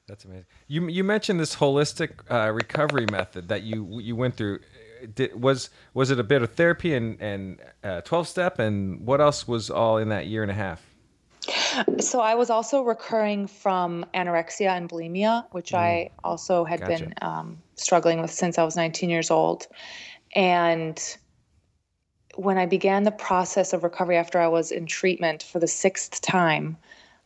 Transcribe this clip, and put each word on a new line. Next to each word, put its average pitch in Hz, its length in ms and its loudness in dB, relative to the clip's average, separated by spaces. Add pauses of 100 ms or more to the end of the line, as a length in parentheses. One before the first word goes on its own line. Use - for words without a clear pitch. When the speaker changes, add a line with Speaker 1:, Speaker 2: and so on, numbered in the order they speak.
Speaker 1:
That's 101 180 -20
amazing. 92 200 -18 (220)
You, 165 220 -2
you 175 140 0
mentioned 208 360 0
this 156 160 -2
holistic, 147 560 2 (180)
uh, 110 220 2
recovery 143 600 -2
method 92 360 -6
that 101 160 -4
you, 110 360 -8
you 117 160 -8
went 123 200 -2
through. 101 240 -4 (560)
Did, 127 260 -2
was, 131 280 2 (240)
was 131 180 2
it 127 80 2
a 120 40 2
bit 131 180 4
of 117 120 -2
therapy 170 400 2
and, 117 280 -2
and, 98 380 -8 (240)
uh, 92 180 -6
twelve 165 260 0
step? 180 320 -2
And 101 460 -2
what 139 160 4
else 147 260 4
was 117 220 -2
all 113 280 4
in 110 120 0
that 92 180 -2
year 110 160 -2
and 101 80 -2
a 95 40 -2
half? 95 300 -6 (1120)
Speaker 2:
So - 200 0
I 220 160 2
was 240 140 0
also 233 340 0
recurring 214 640 -2
from 175 680 -2
anorexia 175 600 0
and 175 140 -6
bulimia, 190 640 -2
which 175 200 -10
Speaker 1:
Mm. 180 80 0
Speaker 2:
I 170 300 2 (140)
also 175 420 0
had 165 160 -4
Speaker 1:
Gotcha. 165 240 -2
Speaker 2:
been, 165 160 -10
um, 160 360 -6 (180)
struggling 165 460 2
with 165 100 -4
since 175 280 -2
I 165 40 6
was 160 120 0
nineteen 170 340 -2
years 165 220 0
old. 160 340 2 (720)
And 170 680 2 (1300)
when 190 220 0
I 185 80 4
began 196 380 4
the 208 80 4
process 185 640 0
of 165 100 0
recovery 170 340 2
after 170 220 2
I 170 80 6
was 165 240 2
in 170 140 -6
treatment 170 580 0
for - 160 -4
the 165 80 2
sixth - 540 -2
time, 156 560 2 (480)